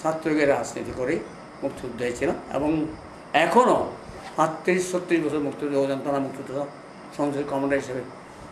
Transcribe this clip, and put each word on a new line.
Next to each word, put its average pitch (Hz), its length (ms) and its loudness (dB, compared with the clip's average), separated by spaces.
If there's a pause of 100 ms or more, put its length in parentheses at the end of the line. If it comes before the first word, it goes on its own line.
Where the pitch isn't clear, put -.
ছাত্রলীগের 156 460 2
রাজনীতি 123 480 0
করে 127 220 0 (440)
মুক্তিযুদ্ধ 123 400 -6
হয়েছিল 123 280 0 (240)
এবং 151 320 2 (460)
এখনও 175 600 6 (440)
আটত্রিশ 180 560 2
ছত্রিশ 170 320 2
বছর 147 140 0
মুক্তিযুদ্ধ 143 380 -2
অবদান, 135 280 2
তারা 143 140 0
মুক্তিযুদ্ধ 135 460 -4 (520)
সংসদ 143 340 0
কমান্ডার 139 280 2
হিসেবে 131 220 -4 (520)